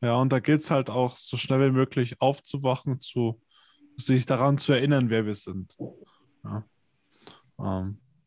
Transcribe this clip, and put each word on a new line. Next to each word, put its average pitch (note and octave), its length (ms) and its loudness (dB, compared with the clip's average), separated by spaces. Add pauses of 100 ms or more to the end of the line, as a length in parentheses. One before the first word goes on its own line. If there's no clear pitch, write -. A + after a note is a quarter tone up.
Ja, A#2+ 140 2
und B2+ 160 2
da C3 80 2
gilt's D3+ 320 2
halt C3+ 180 0
auch, B2 280 0
so - 200 -8
schnell C3 300 2
wie C3 80 2
möglich C3 460 0
aufzuwachen, C3+ 800 -2
zu, A#2 380 -4 (580)
sich B2+ 280 2
daran C#3 320 2
zu - 160 0
erinnern, C3 360 2
wer A2 160 2
wir G#2 100 -4
sind. F#2+ 420 -12 (680)
Ja. D3 200 -8 (960)
Ähm, F#2+ 400 -6 (280)